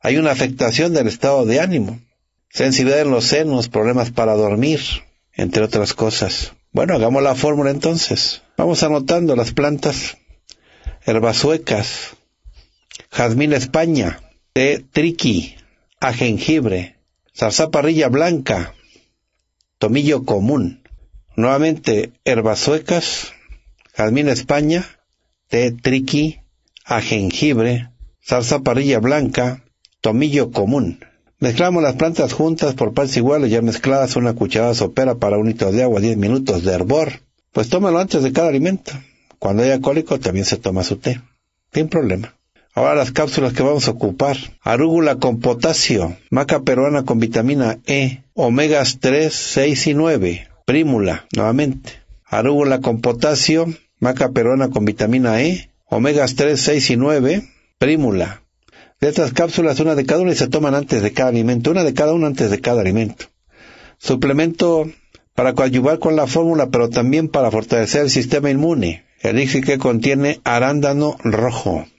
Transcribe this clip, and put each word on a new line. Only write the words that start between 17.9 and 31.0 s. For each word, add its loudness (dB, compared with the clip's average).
blanca, -2
tomillo 0
común. -2
Nuevamente, 0
herbasuecas, -2
jazmín 0
España, 0
té 2
triqui, -2
a 0
jengibre, 0
zarzaparrilla 0
blanca, -2
tomillo 0
común. -2